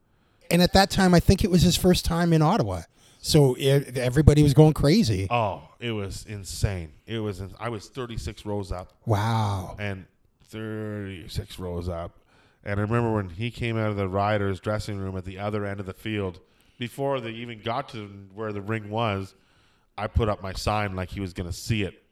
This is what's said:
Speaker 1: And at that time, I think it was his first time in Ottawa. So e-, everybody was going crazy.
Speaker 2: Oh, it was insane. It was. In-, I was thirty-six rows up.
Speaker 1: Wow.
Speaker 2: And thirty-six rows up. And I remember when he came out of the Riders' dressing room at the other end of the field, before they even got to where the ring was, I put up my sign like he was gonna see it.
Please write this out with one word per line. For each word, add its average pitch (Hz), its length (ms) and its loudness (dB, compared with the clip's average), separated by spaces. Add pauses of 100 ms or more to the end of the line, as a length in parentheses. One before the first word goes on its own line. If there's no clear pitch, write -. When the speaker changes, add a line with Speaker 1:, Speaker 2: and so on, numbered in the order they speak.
(500)
Speaker 1:
And 175 120 4
at 175 100 4
that 196 180 6
time, 185 240 4
I 170 60 10
think 196 240 4
it 190 80 2
was 175 120 6
his 175 120 4
first 180 300 2
time 170 260 2
in 160 100 6
Ottawa. 117 420 0 (380)
So 139 360 4
e-, 139 100 0 (300)
everybody 139 440 6
was 143 120 6
going 156 200 8
crazy. 131 560 2
Speaker 2:
Oh, 101 340 0 (180)
it 120 100 -4
was 98 380 -6
insane. 95 640 -6 (120)
It 113 140 -8
was. 104 220 -6
In-, 95 180 -12
I 113 80 -8
was 113 220 -10
thirty-six 117 560 -10
rows 104 260 -6
up. 92 220 -10 (120)
Speaker 1:
Wow. 104 760 0
Speaker 2:
And 98 260 -8 (400)
thirty-six 107 1120 -10
rows 87 300 -6
up. 85 220 -8 (540)
And 101 120 -4
I 104 60 0
remember 117 300 0
when 101 160 -2
he 110 220 -6
came 117 260 -4
out 107 120 0
of 104 60 -4
the 98 140 -2
Riders' 101 500 0
dressing 107 400 -6
room 95 160 -6
at 92 80 -8
the 95 160 -12
other 104 260 -4
end 101 140 -8
of 98 60 -10
the 92 80 -10
field, 101 480 -6 (360)
before 135 440 -4
they 117 100 -8
even 117 300 -12
got 117 320 -4
to 104 160 -10 (260)
where 110 160 -6
the 104 80 -6
ring 104 300 -6
was, 104 440 -2 (640)
I 104 100 -4
put 113 200 2
up 101 160 -2
my 95 80 -8
sign 104 420 -2
like 92 160 -4
he 101 120 -8
was 92 100 -6
gonna 85 220 -6
see 110 300 -2
it. - 280 -8